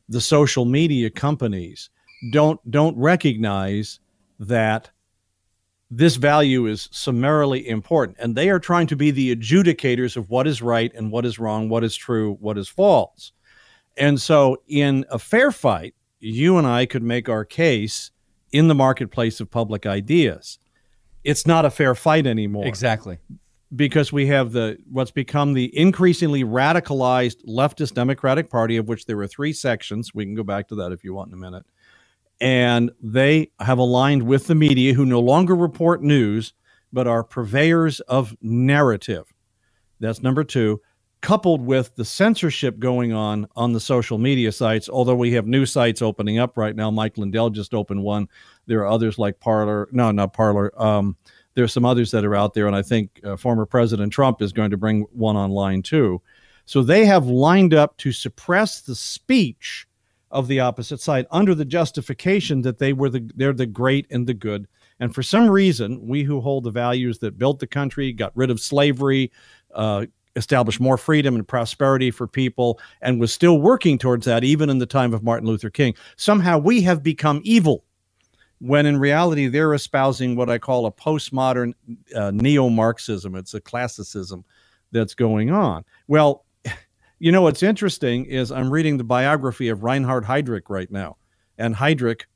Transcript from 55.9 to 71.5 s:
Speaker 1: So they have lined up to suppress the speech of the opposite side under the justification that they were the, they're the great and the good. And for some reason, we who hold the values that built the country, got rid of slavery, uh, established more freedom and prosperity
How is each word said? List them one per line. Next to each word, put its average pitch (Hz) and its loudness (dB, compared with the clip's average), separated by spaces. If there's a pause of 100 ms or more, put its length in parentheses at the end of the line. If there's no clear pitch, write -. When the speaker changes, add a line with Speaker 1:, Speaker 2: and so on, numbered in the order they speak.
Speaker 1:
So 135 0
they 190 4
have 185 4
lined 160 4
up 147 4
to 135 -4
suppress - -4
the 127 -12
speech - -4 (420)
of 131 -4
the 135 0
opposite 123 -4
side 135 -2
under 190 2
the 151 -2
justification 151 -2
that 123 -4
they 139 0
were 135 0
the, 120 -6
they're 135 0
the 123 -4
great 131 -2
and 123 -4
the 123 -2
good. 104 -8 (320)
And 120 -4
for 135 -6
some 220 4
reason, 127 2
we 139 -2
who 139 -2
hold 135 -4
the 117 -6
values 123 -2
that 98 -6
built 135 0
the 139 -8
country, 139 -4
got 107 -8
rid 127 0
of 117 -2
slavery, 139 0 (440)
uh, 107 -2 (280)
established 117 0
more 127 2
freedom 139 0
and 107 -4
prosperity 131 0